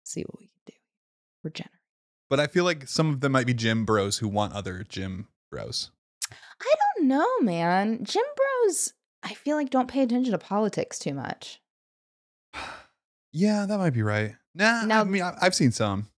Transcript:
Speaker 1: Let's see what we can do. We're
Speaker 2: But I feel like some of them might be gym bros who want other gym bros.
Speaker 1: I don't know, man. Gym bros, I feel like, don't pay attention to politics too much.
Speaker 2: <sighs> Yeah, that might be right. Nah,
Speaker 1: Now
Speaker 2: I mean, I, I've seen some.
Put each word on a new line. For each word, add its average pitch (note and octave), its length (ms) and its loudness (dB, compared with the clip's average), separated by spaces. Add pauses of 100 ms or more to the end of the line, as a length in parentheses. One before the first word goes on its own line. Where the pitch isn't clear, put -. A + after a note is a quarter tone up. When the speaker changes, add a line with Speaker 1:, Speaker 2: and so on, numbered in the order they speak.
Speaker 1:
Let's - 120 -18
see - 100 -8
what - 180 -14
we - 60 -20
can - 200 -20
do. - 60 -20 (720)
We're D#3+ 60 -8 (800)
Speaker 2:
But C#3 100 2
I D3 60 2
feel F3 180 0
like D#3+ 240 -2
some D#3+ 220 2
of C#3 100 -2
them C3+ 120 2
might C3 140 2
be B2 80 2
gym A2+ 300 2
bros G2 340 2
who A2 100 -2
want G2+ 240 0
other F#2+ 360 -8
gym F#2+ 400 -8 (220)
bros. A1+ 400 -8 (400)
Speaker 1:
I - 440 -2 (220)
don't D#4 120 2
know, F#4+ 320 2
man. F#3 640 2
Gym A4 200 0 (120)
bros, B4+ 580 0 (280)
I G3+ 120 -10
feel D4+ 220 -2
like, D4 140 0
don't B3+ 180 2
pay C4+ 140 0
attention B3 300 2
to A3+ 60 0
politics - 600 -2
too C#3+ 160 -6
much. - 460 -10 (920)
Speaker 2:
<sighs> - 60 -10 (720)
Yeah, G3+ 340 2
that G#3 100 -2
might F#3 160 2
be A#2 100 0
right. G#2+ 320 0 (200)
Nah, A3 320 2
Speaker 1:
Now A3 160 4
Speaker 2:
I - 20 2
mean, F#3+ 160 0
I, F3+ 220 -4
I've F3+ 120 4
seen C3+ 160 4
some. G#2+ 380 -2 (120)